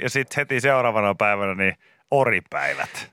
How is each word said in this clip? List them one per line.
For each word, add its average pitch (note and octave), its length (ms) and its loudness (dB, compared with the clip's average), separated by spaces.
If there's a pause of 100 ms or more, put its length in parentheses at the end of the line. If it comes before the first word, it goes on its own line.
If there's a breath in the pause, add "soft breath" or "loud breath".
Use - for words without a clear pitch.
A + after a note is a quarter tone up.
ja B2 80 -4
sit C3+ 260 -4
heti C#3 240 -2
seuraavana A#2 540 2
päivänä G2+ 400 0
niin F#2+ 200 0 (360 soft breath)
oripäivät. E2 1040 -2